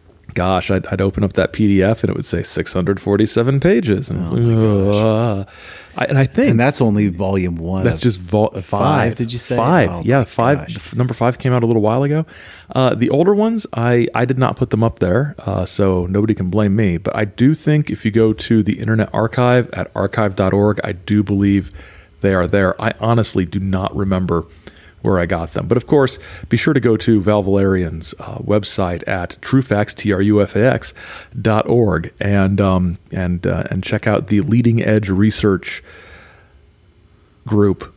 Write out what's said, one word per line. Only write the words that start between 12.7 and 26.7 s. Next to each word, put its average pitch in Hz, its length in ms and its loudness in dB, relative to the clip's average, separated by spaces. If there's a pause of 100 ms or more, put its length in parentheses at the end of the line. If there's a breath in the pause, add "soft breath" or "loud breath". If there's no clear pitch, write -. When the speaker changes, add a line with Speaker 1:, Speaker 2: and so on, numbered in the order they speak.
Speaker 1:
Uh, 127 220 2
the 120 140 0
older 170 220 4
ones, 220 400 0
I, 120 400 2
I 117 120 0
did 127 120 0
not 127 200 0
put - 140 -2
them 110 120 0
up 113 160 0
there, 117 400 0
uh, 98 280 -4
so 92 400 0
nobody 101 280 0
can 92 160 -4
blame 101 240 2
me. 101 220 2
But - 180 -6
I 110 100 -2
do 123 300 2
think 151 360 0
if - 140 -6
you 110 60 0
go 110 220 4
to 110 320 0
the 107 160 -2
Internet 110 340 0
Archive 123 580 0
at - 220 -8
archive 101 400 -2
dot 95 180 2
org, 101 300 2
I 104 80 -6
do 104 320 0
believe 98 480 0 (520 loud breath)
they 98 120 2
are 87 140 2
there. 95 340 2
I 110 160 -2
honestly 113 460 0
do 95 160 -4
not 95 340 -2
remember 92 520 -2 (560 loud breath)
where 98 180 0
I 87 60 0
got 85 260 -4
them. 92 160 -6
But 117 80 0
of 120 100 -2
course, 139 320 2 (300 loud breath)
be 120 80 2
sure 156 160 0